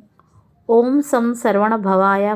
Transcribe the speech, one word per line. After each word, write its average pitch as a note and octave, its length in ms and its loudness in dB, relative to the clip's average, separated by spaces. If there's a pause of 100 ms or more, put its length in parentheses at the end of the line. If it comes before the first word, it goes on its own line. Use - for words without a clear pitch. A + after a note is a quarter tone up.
(680)
ఓం B3 320 2
సం A#3+ 320 -2
శరవణ A3 420 0
భవాయ G3 600 0